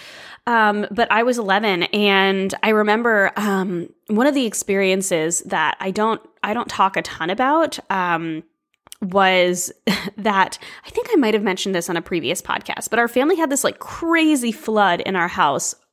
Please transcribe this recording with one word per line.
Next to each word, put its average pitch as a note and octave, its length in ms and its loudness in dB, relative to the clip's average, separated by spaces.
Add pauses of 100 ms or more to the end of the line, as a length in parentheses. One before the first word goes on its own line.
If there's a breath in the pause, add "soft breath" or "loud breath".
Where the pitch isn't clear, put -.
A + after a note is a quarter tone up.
(480 loud breath)
Um, G#3 420 2
but G#3+ 220 0
I G#3+ 120 4
was A#3+ 140 0
eleven, G3 460 0
and G3 800 2
I G#3+ 60 4
remember, G#3+ 640 2
um, F#3+ 540 -2 (180)
one A3 200 2
of D4 60 2
the C4 120 0
experiences F#3+ 960 0
that D#3+ 400 -2
I F#3+ 100 -4
don't, G#3+ 300 -2 (200)
I G3+ 120 -4
don't A#3 160 -6
talk F#3+ 260 0
a E3 60 -2
ton - 280 -6
about, C#4+ 480 0 (140)
um, E3+ 520 -2 (580)
was F#3 720 2 (220)
<laughs> - 220 -8
that, G3 400 0 (280 loud breath)
I - 40 -20
think A#4+ 220 -4
I G#4 60 4
might A3 160 2
have G#3 100 2
mentioned F#3+ 320 -2
this E3+ 140 -2
on E3+ 80 -2
a E3+ 40 -4
previous E3+ 400 -4
podcast, - 480 -6
but A3 100 0
our A#3 100 2
family C#4 260 2
had D#4+ 140 0
this, C4+ 160 -2
like, - 140 -2
crazy D#4 720 0
flood G3+ 480 0
in F#3+ 160 -2
our F3 100 0
house D3+ 480 0 (180)